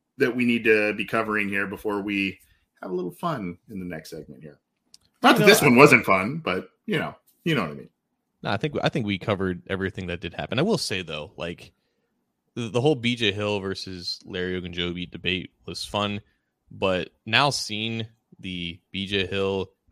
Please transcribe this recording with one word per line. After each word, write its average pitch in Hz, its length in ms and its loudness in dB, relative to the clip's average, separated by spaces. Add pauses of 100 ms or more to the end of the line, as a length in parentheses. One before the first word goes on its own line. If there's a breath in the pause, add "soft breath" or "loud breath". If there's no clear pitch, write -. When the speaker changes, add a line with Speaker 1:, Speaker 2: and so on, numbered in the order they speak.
(180)
Speaker 1:
that 127 180 2
we 123 100 0
need 117 200 2
to 107 280 6
be 104 120 -6
covering 107 440 -2
here 101 160 -2
before 101 360 -4
we 98 380 -2 (420)
have 196 100 -10
a - 20 -4
little 180 180 -6
fun 110 460 -6 (140)
in 98 80 -10
the 90 60 -10
next 80 260 -12
segment 76 320 -18
here? 73 160 -20 (640)
Not 262 100 8
Speaker 2:
You - 60 6
Speaker 1:
that - 20 -
Speaker 2:
know, 208 60 8
Speaker 1:
this 208 160 8
Speaker 2:
I - 20 2
Speaker 1:
one 127 100 8
wasn't 127 300 10
fun, 101 320 2
but, - 320 -4 (160)
you 185 140 -2
know, 80 160 -6 (280)
you 165 120 0
know 120 60 2
what 78 100 -4
I 71 40 -12
mean. 67 140 -18 (540)
Speaker 2:
No, 120 80 -2
I 101 60 0
think, 147 240 -4
I 151 80 0
think 127 160 -2
we 101 120 0
covered 92 520 -2
everything 95 380 -4
that 85 140 -6
did 85 140 -10
happen. 87 240 -4
I 147 40 0
will 208 140 0
say, 95 240 -4
though, 76 340 -10
like, 85 360 -10 (840)
the, 117 160 -8
the 117 120 0
whole 151 140 4
B 120 200 0
J 113 160 2
Hill 104 280 -2
versus 95 680 -8
Larry 92 340 -4
Ogunjobi 87 500 -6
debate 90 420 -6 (140)
was - 200 -10
fun, 104 360 -2 (500)
but 95 380 -2 (160)
now 123 240 4
seeing 113 560 -6 (340)
the 87 400 -8 (120)
B 95 140 -6
J 95 200 0
Hill, 98 460 -2 (200)